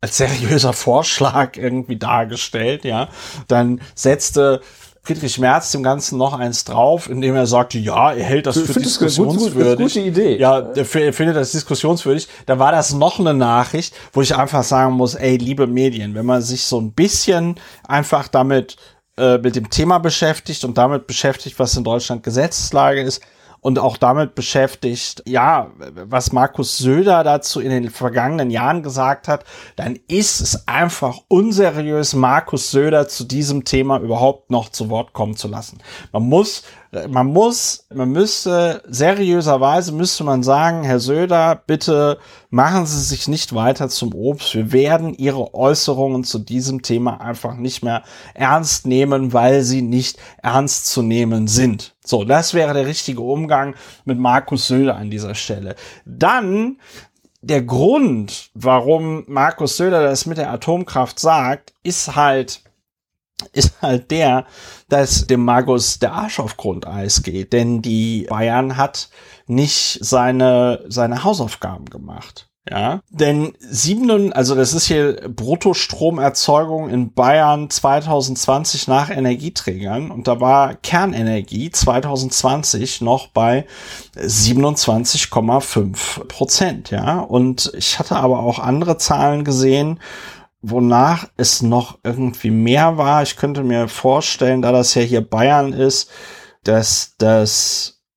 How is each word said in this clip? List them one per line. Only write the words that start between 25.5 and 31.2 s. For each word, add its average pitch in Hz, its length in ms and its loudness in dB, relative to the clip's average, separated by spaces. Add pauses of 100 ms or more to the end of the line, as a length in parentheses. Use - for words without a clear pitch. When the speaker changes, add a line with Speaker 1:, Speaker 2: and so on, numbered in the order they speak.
Speaker 1:
was 104 380 -4
Markus 135 460 0
Söder 165 460 4
dazu 147 360 0
in 127 100 -4
den 123 200 -2
vergangenen 127 600 -2
Jahren 131 340 -2
gesagt 135 440 -2
hat, 147 180 -2 (300)
dann 113 220 -8 (100)
ist 196 340 0
es - 260 -4
einfach 139 600 -2